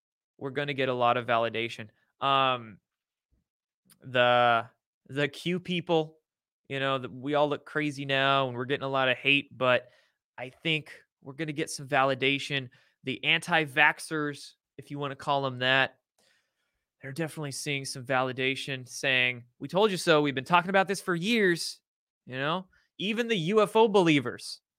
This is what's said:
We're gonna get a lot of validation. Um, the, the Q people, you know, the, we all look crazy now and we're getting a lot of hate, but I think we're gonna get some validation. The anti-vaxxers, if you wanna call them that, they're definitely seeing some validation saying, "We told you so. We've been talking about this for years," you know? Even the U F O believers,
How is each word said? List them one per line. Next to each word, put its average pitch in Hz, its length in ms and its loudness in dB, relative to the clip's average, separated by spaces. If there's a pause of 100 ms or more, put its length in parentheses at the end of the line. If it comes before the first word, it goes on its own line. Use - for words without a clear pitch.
(380)
We're 135 140 -10
gonna 143 220 -4
get 131 160 0
a 127 40 0
lot 120 240 4
of 120 100 -4
validation. 113 640 -2 (320)
Um, 131 560 0 (1200)
the, 123 680 4 (400)
the 143 200 -2
Q 175 320 -4
people, 165 580 -2 (520)
you 135 100 -6
know, 135 180 -2
the, 123 120 -8
we 127 260 -6
all 147 140 4
look 143 160 -6
crazy 143 400 -6
now 135 420 2
and 123 80 -8
we're 123 100 -6
getting 131 180 -4
a 135 60 -6
lot 135 200 0
of 123 80 0
hate, 143 380 0
but 123 340 2 (480)
I 127 120 -12
think 156 440 -4 (280)
we're 135 120 -18
gonna 156 180 -8
get 147 180 -6
some 139 180 -12
validation. 135 840 0 (340)
The 131 200 -6
anti-vaxxers, 151 1300 0 (240)
if - 120 -20
you 143 80 -10
wanna 139 180 -6
call 139 280 -2
them 127 160 -4
that, 131 380 2 (1040)
they're 135 100 -12
definitely 151 400 -6
seeing 139 340 -4
some 131 180 -10
validation 131 840 -2
saying, 127 560 0 (160)
"We 143 80 -10
told 196 240 2
you 180 60 -4
so. 156 240 4
We've 147 120 0
been 131 100 -4
talking 175 260 2
about 190 180 2
this 190 140 -4
for 185 120 -4
years," 185 640 0 (460)
you 127 120 -10
know? 160 280 -4 (320)
Even 220 300 -2
the 226 100 2
U 190 240 2
F 208 140 0
O 226 120 6
believers, 151 720 2 (180)